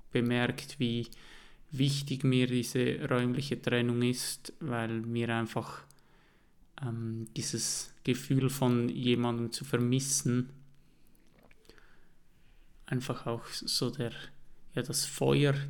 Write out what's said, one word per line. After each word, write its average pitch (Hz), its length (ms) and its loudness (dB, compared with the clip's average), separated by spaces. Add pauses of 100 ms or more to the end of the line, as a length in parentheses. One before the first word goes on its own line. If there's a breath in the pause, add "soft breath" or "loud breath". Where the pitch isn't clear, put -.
(120)
bemerkt, 123 680 0
wie 117 280 0 (640 loud breath)
wichtig 139 520 0
mir 127 240 6
diese 123 600 0
räumliche 123 540 0
Trennung 120 400 2
ist, - 580 -2
weil 113 420 -4
mir 117 340 -2
einfach, 113 460 -4 (1000 soft breath)
ähm, 113 540 -4
dieses - 580 -4 (100)
Gefühl 131 460 2
von 123 400 4
jemandem 120 600 2
zu - 140 -8
vermissen, 123 840 2 (2250 soft breath)
einfach 127 420 -4
auch 117 200 -2
so - 420 -2
der, 117 220 -4 (600)
ja, 127 80 0
das - 240 -2
Feuer, 139 480 4 (160)